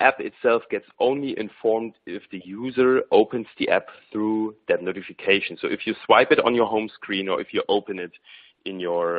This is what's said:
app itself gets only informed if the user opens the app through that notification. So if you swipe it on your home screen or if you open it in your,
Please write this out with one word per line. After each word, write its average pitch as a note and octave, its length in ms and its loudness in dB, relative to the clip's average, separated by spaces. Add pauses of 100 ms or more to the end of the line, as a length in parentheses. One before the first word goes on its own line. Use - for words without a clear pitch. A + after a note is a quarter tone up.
app B2+ 200 4
itself A#2 500 0
gets G#2 140 -6 (140)
only C3+ 400 0
informed A2 560 -4 (120)
if F2+ 160 -10 (100)
the F#2 120 -12
user B2+ 580 0 (100)
opens A2 340 4 (120)
the - 100 -2
app F#2 180 2 (260)
through A2 420 -2 (140)
that F2 140 0
notification. F#2 800 -4
So - 80 -4
if - 180 -6
you A2 80 -2 (100)
swipe A#2+ 280 6
it - 80 6
on A#2+ 140 2
your A#2 120 2
home G#2+ 280 -4
screen G2 340 -6
or F#2 120 -2
if G2 120 -10
you G#2 160 -2
open G2+ 300 -2
it F2 140 -10 (520)
in F#2+ 160 -10
your, E2+ 380 -2